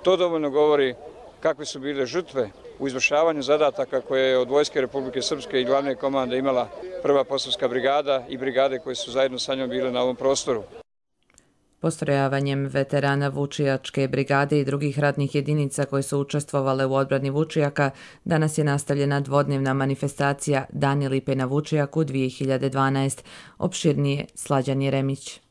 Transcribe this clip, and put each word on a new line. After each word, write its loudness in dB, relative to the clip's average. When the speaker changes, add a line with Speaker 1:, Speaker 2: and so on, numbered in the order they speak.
Speaker 1:
To 6
dovoljno 2
govori 4
kakve -2
su -10
bile -2
žrtve -4
u -2
izvršavanju 2
zadataka 0
koje 2
je 4
od 0
Vojske 2
Republike -4
Srpske -2
i 0
glavne 0
komande -2
imala 0
Prva 4
posavska -2
brigada 0
i -8
brigade 2
koje -6
su -8
zajedno 2
sa -4
njom -4
bile -2
na 0
ovom 0
prostoru. 0
Speaker 2:
Postrojavanjem 0
veterana 0
Vučijačke -2
brigade 2
i 0
drugih -2
ratnih 0
jedinica 0
koje -2
su -2
učestvovale -2
u 0
odbrani 0
Vučijaka, 0
danas 2
je 2
nastavljena 0
dvodnevna 2
manifestacija 0
Dani 0
lipe 0
na 0
Vučijaku 0
dvije -2
hiljade -2
dvanaest. 0
Opširnije, 0
Slađan 0
Jeremić. -2